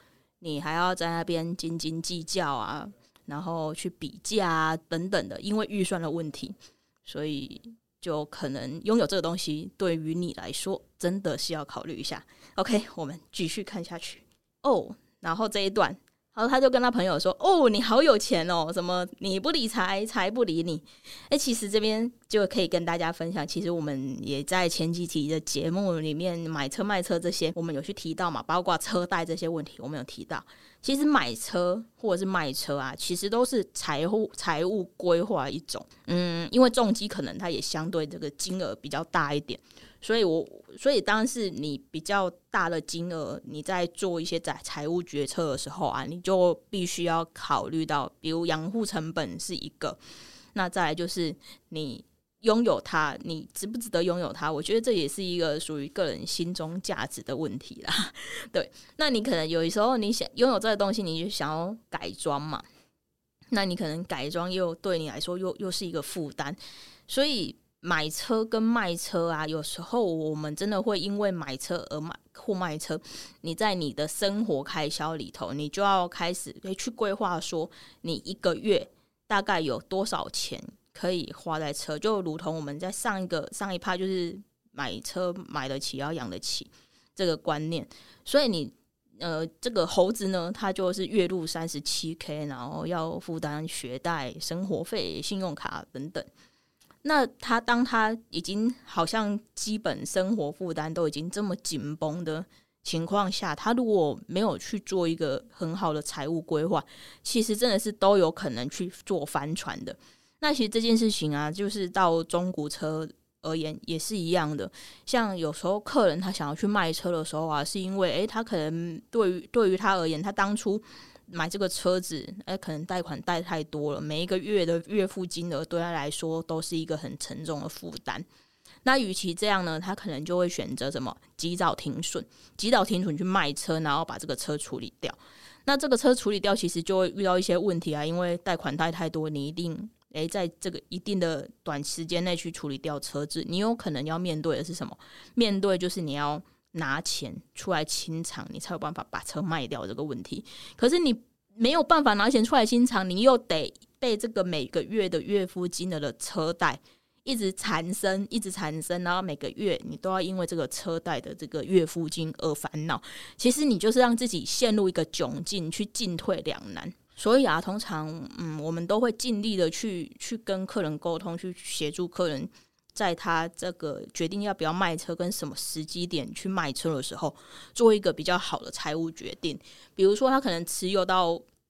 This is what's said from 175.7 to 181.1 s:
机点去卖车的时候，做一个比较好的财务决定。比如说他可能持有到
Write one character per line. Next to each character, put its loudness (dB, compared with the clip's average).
机 -4
点 -4
去 -6
卖 0
车 0
的 -2
时 -6
候， -2
做 10
一 2
个 4
比 -2
较 4
好 -2
的 -14
财 -4
务 0
决 -10
定。 -2
比 4
如 8
说 6
他 6
可 0
能 0
持 -2
有 4
到 4